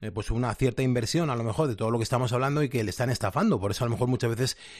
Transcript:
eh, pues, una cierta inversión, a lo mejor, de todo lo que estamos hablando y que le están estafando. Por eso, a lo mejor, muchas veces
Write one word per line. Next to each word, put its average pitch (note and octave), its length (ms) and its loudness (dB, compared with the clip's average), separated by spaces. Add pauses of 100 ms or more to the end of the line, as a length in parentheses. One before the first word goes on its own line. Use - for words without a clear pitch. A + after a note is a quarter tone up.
eh, A2 120 -8
pues, G2+ 180 -6
una A#2 240 0
cierta B2+ 300 0
inversión, C3 480 2
a B2 40 -2
lo A#2 80 -2
mejor, A#2 260 0
de A2+ 60 -2
todo A2 140 0
lo A#2 80 2
que A2+ 60 2
estamos B2 300 0
hablando C#3+ 280 0
y C#3+ 80 2
que A#2+ 140 0
le G2 80 -2
están B2 180 0
estafando. C3 500 2
Por G2 120 0
eso, - 120 -2
a A#2+ 40 0
lo A#2 60 0
mejor, A#2 160 0
muchas B2 200 2
veces A#2 280 -2 (220)